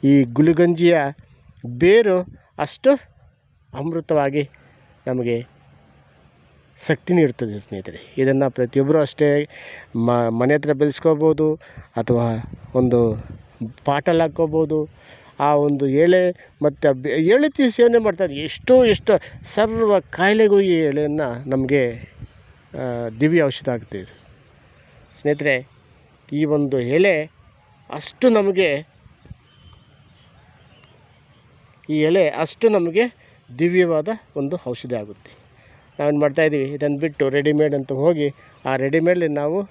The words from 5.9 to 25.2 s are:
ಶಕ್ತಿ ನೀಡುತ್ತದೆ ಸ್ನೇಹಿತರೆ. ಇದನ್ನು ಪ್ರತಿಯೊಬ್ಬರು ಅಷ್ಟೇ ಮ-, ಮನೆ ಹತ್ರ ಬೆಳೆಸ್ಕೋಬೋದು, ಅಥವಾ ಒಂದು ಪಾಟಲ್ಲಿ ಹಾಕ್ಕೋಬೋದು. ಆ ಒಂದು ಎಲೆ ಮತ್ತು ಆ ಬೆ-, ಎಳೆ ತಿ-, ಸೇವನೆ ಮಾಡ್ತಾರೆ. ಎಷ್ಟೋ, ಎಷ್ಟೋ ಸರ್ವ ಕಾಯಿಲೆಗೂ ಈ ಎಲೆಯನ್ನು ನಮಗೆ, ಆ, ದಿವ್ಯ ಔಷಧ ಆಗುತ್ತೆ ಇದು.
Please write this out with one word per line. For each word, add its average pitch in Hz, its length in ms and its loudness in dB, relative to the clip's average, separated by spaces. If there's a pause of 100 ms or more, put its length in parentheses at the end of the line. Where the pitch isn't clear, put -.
ಶಕ್ತಿ 165 260 -2
ನೀಡುತ್ತದೆ 120 460 0
ಸ್ನೇಹಿತರೆ. - 580 -14
ಇದನ್ನು 135 320 0
ಪ್ರತಿಯೊಬ್ಬರು 139 480 0
ಅಷ್ಟೇ 147 500 0 (480)
ಮ-, 117 320 0
ಮನೆ 120 260 0
ಹತ್ರ 147 180 -2
ಬೆಳೆಸ್ಕೋಬೋದು, 156 800 0 (420)
ಅಥವಾ 117 540 -2 (240)
ಒಂದು 120 500 0 (600)
ಪಾಟಲ್ಲಿ 147 380 0
ಹಾಕ್ಕೋಬೋದು. 156 640 -2 (520)
ಆ 147 140 2
ಒಂದು 143 340 0
ಎಲೆ 175 640 2 (120)
ಮತ್ತು 147 260 0
ಆ 139 40 4
ಬೆ-, 131 180 -4
ಎಳೆ 196 380 2
ತಿ-, 277 220 0
ಸೇವನೆ 233 280 4
ಮಾಡ್ತಾರೆ. 185 380 -2
ಎಷ್ಟೋ, 202 480 2
ಎಷ್ಟೋ 214 280 2 (300)
ಸರ್ವ 220 580 0
ಕಾಯಿಲೆಗೂ 202 600 2
ಈ 190 200 2
ಎಲೆಯನ್ನು 143 680 -2
ನಮಗೆ, 131 440 0 (800)
ಆ, 120 340 -6 (120)
ದಿವ್ಯ 160 220 2
ಔಷಧ 135 260 -4
ಆಗುತ್ತೆ 107 300 -8
ಇದು. - 300 -20 (920)